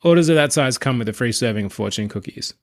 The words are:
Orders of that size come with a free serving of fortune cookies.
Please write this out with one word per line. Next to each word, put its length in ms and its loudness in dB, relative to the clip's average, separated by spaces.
Orders 260 6
of 80 4
that 160 4
size 260 0
come 200 -2
with 100 -4
a 40 -4
free 200 -2
serving 320 -2
of 80 -6
fortune 360 -4
cookies. 540 -10